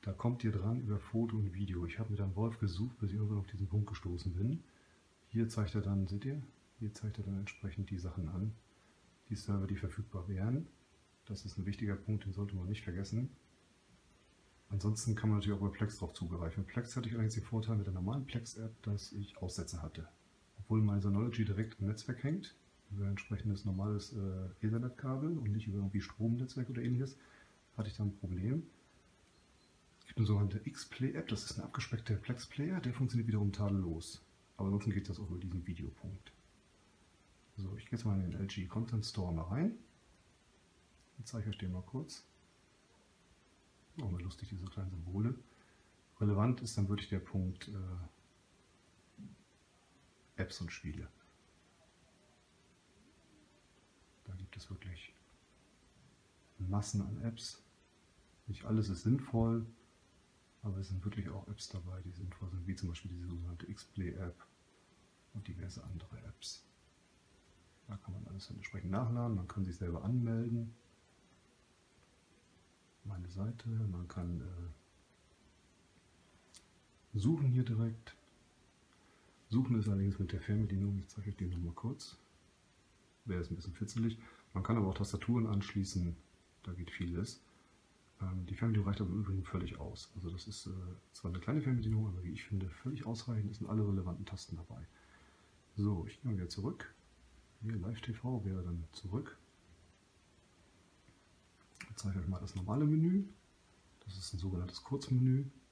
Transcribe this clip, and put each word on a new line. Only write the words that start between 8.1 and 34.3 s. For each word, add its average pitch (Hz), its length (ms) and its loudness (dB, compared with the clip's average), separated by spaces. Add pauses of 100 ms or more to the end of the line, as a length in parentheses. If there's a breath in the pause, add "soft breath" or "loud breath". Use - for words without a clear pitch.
an, 98 240 0 (720 loud breath)
die 110 80 -2
Server, 101 320 0
die 98 80 2
verfügbar 98 540 -4
wären. 113 380 2 (580)
Das 101 200 -6
ist - 120 -6
ein 92 80 -2
wichtiger 101 320 0
Punkt, 107 280 0
den 98 60 -2
sollte 98 240 -2
man 90 140 -2
nicht 104 140 -2
vergessen. 101 460 -2 (1400)
Ansonsten 107 460 2
kann 107 140 2
man 104 100 6
natürlich 98 180 2
auch 98 80 0
über 98 80 2
Plex - 240 0
drauf - 160 -4
zugreifen. 87 500 -2
Plex - 320 -2
hatte 117 140 0
ich 117 60 -2
allerdings 110 180 2
den 110 100 0
Vorteil 110 320 0
mit 101 120 2
der 92 60 0
normalen 107 320 0
Plex-App, 113 580 -6
dass 101 280 0
ich 101 260 -6
Aussätze 87 440 -4
hatte. 78 260 -6 (520)
Obwohl 110 220 4
meine 101 200 6
Synology 107 420 4
direkt 101 380 0
im 98 60 2
Netzwerk 113 360 -2
hängt, 156 320 0 (360)
über 101 160 0
entsprechendes 101 580 0
normales, 101 480 0
äh, 92 520 -2
Ethernet-Kabel 131 720 0
und 110 140 0
nicht 107 160 0
über 101 120 0
irgendwie 98 220 2
Stromnetzwerk 120 680 0
oder 120 120 -2
ähnliches, 123 360 2 (580 loud breath)
hatte 101 140 -2
ich - 80 -10
da 110 60 2
ein 98 120 2
Problem. 95 480 0 (1400)
Es - 80 -20
gibt - 120 -6
eine 107 80 6
sogenannte 101 360 4
X-Play-App, - 640 -4
das 107 160 -2
ist - 140 -6
ein - 80 -6
abgespeckter - 500 -2
Plex-Player, 147 640 -2
der 123 140 0
funktioniert 117 340 2
wiederum 104 240 4
tadellos. 95 720 0 (320)